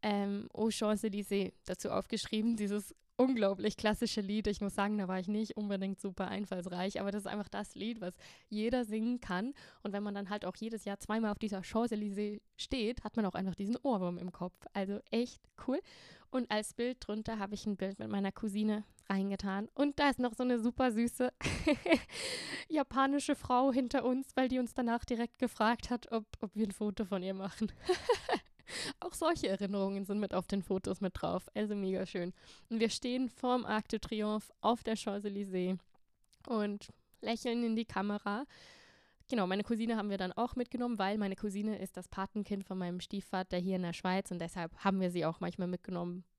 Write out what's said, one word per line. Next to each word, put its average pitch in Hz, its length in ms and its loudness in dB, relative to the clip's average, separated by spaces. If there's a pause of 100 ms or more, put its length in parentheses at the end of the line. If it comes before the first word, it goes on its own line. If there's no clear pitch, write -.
ähm, 202 520 0
Aux 226 160 2
Champs-Élysées 202 840 0 (120)
dazu 185 240 -4
aufgeschrieben, 220 680 0
dieses 208 380 -2 (240)
unglaublich 208 600 4
klassische 214 440 2
Lied. 202 260 0
Ich 208 140 0
muss 196 140 -2
sagen, 208 220 2
da 196 100 0
war 185 120 0
ich 180 80 -4
nicht 208 300 -2
unbedingt 196 420 -2
super 190 280 -4
einfallsreich, 185 720 -4
aber 196 120 -2
das 202 120 -4
ist 202 40 -8
einfach 208 220 -4
das 202 260 -8
Lied, 226 260 -4
was 180 140 -6 (340)
jeder 226 360 2
singen 220 360 0
kann. 196 320 -2 (300)
Und 196 100 -4
wenn 202 100 -2
man 208 100 -2
dann 202 160 -6
halt 208 160 -4
auch 180 100 -4
jedes 220 300 -8
Jahr 202 140 -4
zweimal 214 320 2
auf 208 80 -4
dieser 202 220 -2
Champs-Élysées 208 800 0 (160)
steht, 247 460 0
hat - 120 -6
man 214 100 4
auch 185 100 0
einfach 190 200 0
diesen 202 260 0
Ohrwurm 185 360 2
im 180 140 -6
Kopf. - 420 -8
Also 202 260 -2 (120)
echt 240 300 0 (260)
cool. 269 120 2 (500)
Und 247 220 0
als 214 220 0
Bild 247 260 -2
drunter 220 400 -4
hab 202 140 -4
ich 202 120 -6
ein 202 120 0
Bild 196 220 -4
mit 220 100 -6
meiner 196 220 2
Cousine 214 520 0 (260)
reingetan. 196 640 0
Und 285 260 2
da 285 100 6
ist 262 100 0
noch 247 140 2
so - 100 -2
eine 247 160 4
super 240 320 4
süße 233 400 2 (760)
<laughs> - 640 -6
japanische 277 680 4
Frau 262 360 4
hinter 254 320 2
uns, 254 320 0
weil 262 140 4
die 254 100 2
uns 240 140 -2
danach 240 320 0
direkt 233 340 -2
gefragt 226 500 2
hat, 247 220 -2
ob, 220 140 0 (160)
ob 208 140 -6
wir 214 120 2
ein 202 40 -2
Foto 208 340 -2
von 185 180 -2
ihr 190 120 -2
machen. 190 420 -4
<laughs> - 1200 -2
Auch 359 140 -6
solche 320 340 2
Erinnerungen 196 580 0
sind 202 140 -2
mit 208 140 -2
auf 185 140 0
den 196 160 0
Fotos 190 380 0
mit 190 200 -2
drauf. 175 320 -2
Also 208 220 0
mega 190 300 0
schön. 180 280 -4 (360)
Und 226 100 -2
wir 226 100 4
stehen 254 400 0
vorm 247 360 2
Arc 214 240 0
de 220 100 0
Triomphe 214 520 -2 (100)
auf 233 220 4
der 226 120 0
Champs-Élysées 196 840 -2 (680)
und 208 440 -2 (300)
lächeln 233 420 0
in 226 120 2
die 226 100 0
Kamera. 208 600 -2 (840)
Genau, 208 180 4
meine 196 160 2
Cousine 226 340 0
haben 208 120 -2
wir 196 80 0
dann 185 160 -2
auch 240 220 0
mitgenommen, 240 440 -2
weil 196 180 2
meine 196 180 0
Cousine 208 440 -2
ist - 180 -8
das 180 100 -10
Patenkind 196 560 -4
von 185 140 -6
meinem 180 220 -2
Stiefvater 185 580 -4
hier 185 200 2
in 185 40 0
der 175 120 -2
Schweiz 185 360 0
und 175 100 -4
deshalb 165 440 -6
haben 190 180 4
wir 185 80 4
sie 175 160 0
auch 165 140 0
manchmal 175 280 -2
mitgenommen 175 560 -4 (160)